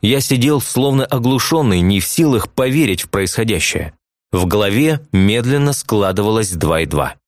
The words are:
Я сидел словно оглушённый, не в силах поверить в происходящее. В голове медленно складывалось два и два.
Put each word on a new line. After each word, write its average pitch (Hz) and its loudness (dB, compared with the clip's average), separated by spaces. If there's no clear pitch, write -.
Я 123 2
сидел 135 2
словно 135 0
оглушённый, 127 0
не 95 2
в - -6
силах 143 0
поверить 131 0
в - -14
происходящее. 98 -2
В 92 0
голове 104 0
медленно 120 2
складывалось 104 0
два 80 0
и 82 -2
два. 69 -4